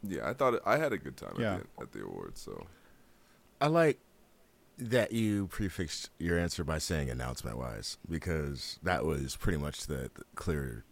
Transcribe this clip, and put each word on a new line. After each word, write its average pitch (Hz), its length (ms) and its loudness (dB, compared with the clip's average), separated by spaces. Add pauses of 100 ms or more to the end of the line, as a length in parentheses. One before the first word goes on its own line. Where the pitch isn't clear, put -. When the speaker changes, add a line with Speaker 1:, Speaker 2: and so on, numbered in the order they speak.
Speaker 1:
Yeah, 80 260 -2
I 104 40 0
thought 127 220 4
it, - 120 0
I 113 120 6
had 151 140 2
a 98 60 -2
good 65 180 -8
time - 220 -8
Speaker 2:
Yeah. 104 180 2
Speaker 1:
at - 40 -2 (160)
the, - 60 -8
at - 100 -10
the 50 120 -8
awards. 50 360 -8
So 50 260 -10 (920)
Speaker 3:
I 143 80 6
like 160 300 6 (800)
that 120 340 2
you 104 360 4
prefixed - 720 -4
your 85 200 4
answer 87 260 2
by 78 140 0
saying 73 320 0
announcement-wise, 62 880 -4 (100)
because 78 760 -2
that 82 220 2
was 69 320 0
pretty 85 220 2
much 73 280 -4
the, 65 280 -4
the - 100 -16 (100)
clear 67 580 -2